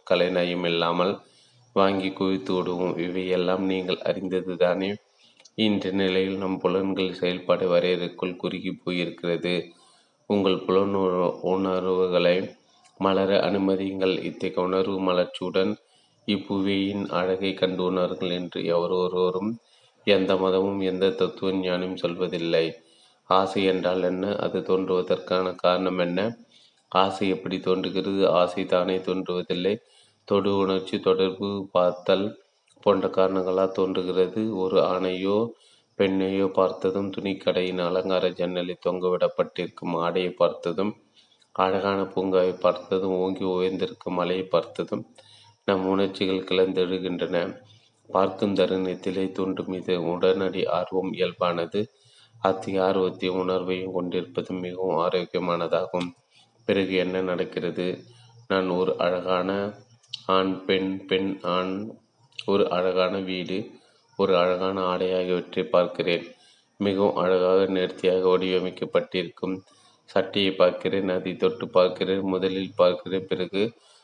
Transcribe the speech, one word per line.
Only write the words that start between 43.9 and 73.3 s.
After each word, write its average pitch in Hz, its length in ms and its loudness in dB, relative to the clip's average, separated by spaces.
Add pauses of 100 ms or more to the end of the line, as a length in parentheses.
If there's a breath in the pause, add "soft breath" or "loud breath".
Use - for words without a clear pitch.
மலையை 90 280 0
பார்த்ததும் 87 580 -2 (640 loud breath)
நம் 95 180 2
உணர்ச்சிகள் 95 600 0
கிளர்ந்தெழுகின்றன. 92 920 0 (720 soft breath)
பார்க்கும் 95 460 0
தருணத்திலே 92 760 0
தோன்றும் 92 420 -4
இது 90 300 -2
உடனடி 92 680 2
ஆர்வம் 92 420 -2
இயல்பானது. 87 720 -2 (600 soft breath)
அத்தகைய 95 420 0
ஆர்வத்தையும் 92 560 0
உணர்வையும் 92 560 -2
கொண்டிருப்பது 90 600 -4
மிகவும் 90 440 -2
ஆரோக்கியமானதாகும். 87 1120 0 (580 soft breath)
பிறகு 95 280 2
என்ன 92 260 0
நடக்கிறது? 90 680 -2 (580 soft breath)
நான் 95 260 0
ஒரு 90 260 2
அழகான 90 540 0 (760)
ஆண், 95 320 2
பெண், 95 340 0 (100)
பெண், 95 280 0 (160)
ஆண், 92 260 0 (680)
ஒரு 101 300 2
அழகான 92 500 2
வீடு, 92 380 -4 (640 loud breath)
ஒரு 98 160 4
அழகான 92 480 2
ஆடை 92 280 0
ஆகியவற்றை 90 520 -2
பார்க்கிறேன். 87 640 0 (540 soft breath)
மிகவும் 101 380 2
அழகாக 92 500 4
நேர்த்தியாக 92 560 0
வடிவமைக்கப்பட்டிருக்கும் 92 1300 0 (540 soft breath)
சட்டையை 98 420 0
பார்க்கிறேன். 92 580 2
அதை 90 240 -2
தொட்டு 90 360 -2
பார்க்கிறேன். 92 560 2
முதலில் 92 520 -2
பார்க்கிறேன், 90 500 2
பிறகு 92 360 -2 (400 soft breath)